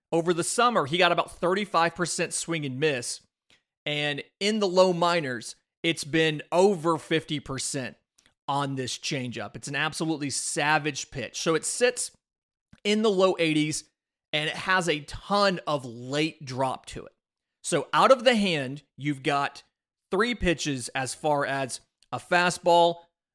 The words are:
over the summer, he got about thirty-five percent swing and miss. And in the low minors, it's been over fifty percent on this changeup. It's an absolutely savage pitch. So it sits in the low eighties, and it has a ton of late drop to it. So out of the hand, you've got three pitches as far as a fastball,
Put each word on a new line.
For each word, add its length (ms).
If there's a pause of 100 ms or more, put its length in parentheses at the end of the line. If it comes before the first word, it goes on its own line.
(120)
over 200
the 120
summer, 420
he 100
got 160
about 280
thirty-five 540
percent 380
swing 320
and 160
miss. 400 (640)
And 380 (180)
in 200
the 80
low 260
minors, 640 (260)
it's 220
been 460
over 460
fifty 420
percent 580 (520)
on 260
this 240
changeup. 580
It's 120
an 80
absolutely 520
savage 840
pitch. 280
So 140
it 100
sits 460 (720)
in 180
the 80
low 280
eighties, 460 (480)
and 160
it 80
has 320
a 120
ton 680
of 180
late 600
drop 420
to 200
it. 60 (520)
So 280
out 200
of 120
the 100
hand, 480 (140)
you've 260
got 400 (480)
three 240
pitches 540
as 260
far 320
as 340 (300)
a 80
fastball, 800 (380)